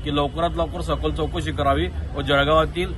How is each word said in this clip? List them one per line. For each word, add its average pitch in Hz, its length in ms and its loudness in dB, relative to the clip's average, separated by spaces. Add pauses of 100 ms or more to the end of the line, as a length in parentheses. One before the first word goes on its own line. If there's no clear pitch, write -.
की 147 120 -2
लवकरात 147 400 0
लवकर 170 260 -2
सखोल 156 320 -2
चौकशी 156 380 -2
करावी 143 360 2 (280)
व 147 60 -4
जळगावातील 147 760 2